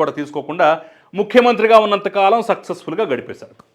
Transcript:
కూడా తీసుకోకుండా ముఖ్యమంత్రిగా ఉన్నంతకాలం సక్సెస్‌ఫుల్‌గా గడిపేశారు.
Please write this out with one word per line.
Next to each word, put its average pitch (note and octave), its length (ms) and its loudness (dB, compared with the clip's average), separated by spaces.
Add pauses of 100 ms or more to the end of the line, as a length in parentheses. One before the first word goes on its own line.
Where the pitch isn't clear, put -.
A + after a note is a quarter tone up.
కూడా C#3+ 180 -6
తీసుకోకుండా D3+ 480 -4 (520)
ముఖ్యమంత్రిగా A3 640 4
ఉన్నంతకాలం G3+ 560 0 (100)
సక్సెస్‌ఫుల్‌గా F3 600 -6
గడిపేశారు. - 440 -10 (200)